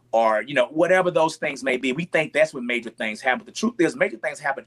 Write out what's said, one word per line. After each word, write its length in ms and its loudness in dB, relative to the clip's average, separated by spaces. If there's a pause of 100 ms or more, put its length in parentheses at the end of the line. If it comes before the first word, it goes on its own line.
(120)
or, 300 4
you 120 -10
know, 120 4
whatever 440 2
those 260 0
things 260 -6
may 160 0
be. 140 0
We 120 -4
think 300 -2
that's 180 2
when 140 -8
major 240 -4
things 320 -8
happen. 160 0
But 80 -14
the 120 -14
truth 200 -2
is 180 2
major 220 -2
things 200 -8
happen 280 -6